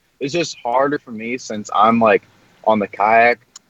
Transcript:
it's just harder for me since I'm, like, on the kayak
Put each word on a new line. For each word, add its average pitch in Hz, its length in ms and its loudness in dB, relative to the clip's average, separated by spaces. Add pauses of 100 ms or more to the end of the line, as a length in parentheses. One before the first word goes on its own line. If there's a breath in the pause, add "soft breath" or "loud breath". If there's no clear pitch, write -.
(220)
it's 135 120 -6
just 170 260 -6
harder 139 400 -2
for - 120 -20
me 113 260 -10
since 107 380 -12
I'm, 113 240 4
like, 107 240 2 (400)
on 110 160 2
the 98 80 -4
kayak 113 520 2 (300)